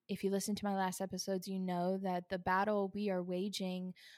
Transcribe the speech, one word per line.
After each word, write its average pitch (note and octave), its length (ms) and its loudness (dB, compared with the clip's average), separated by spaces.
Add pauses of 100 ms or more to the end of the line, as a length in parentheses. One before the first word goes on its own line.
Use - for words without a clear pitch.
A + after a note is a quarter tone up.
if F#3+ 140 -4
you G3 80 4
listen G3 240 0
to G3 100 -2
my G3+ 120 2
last F#3 240 0
episodes, F#3+ 480 -2
you F#3+ 100 -2
know F3+ 440 2
that F3+ 260 -2
the F#3+ 100 -2
battle G3 560 2
we G#3 160 0
are F3+ 120 0
waging F#3 680 -2 (240)